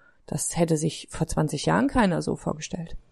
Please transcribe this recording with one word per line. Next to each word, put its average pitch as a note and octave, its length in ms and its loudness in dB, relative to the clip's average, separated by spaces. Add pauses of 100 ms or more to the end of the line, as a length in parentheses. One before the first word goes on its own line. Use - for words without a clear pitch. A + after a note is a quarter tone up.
(260)
Das - 300 -4
hätte D#3+ 220 4
sich D3+ 320 -4
vor - 160 -2
zwanzig D3+ 400 -2
Jahren F#3 220 4
keiner F#3 340 4
so - 140 -2
vorgestellt. - 600 -6 (160)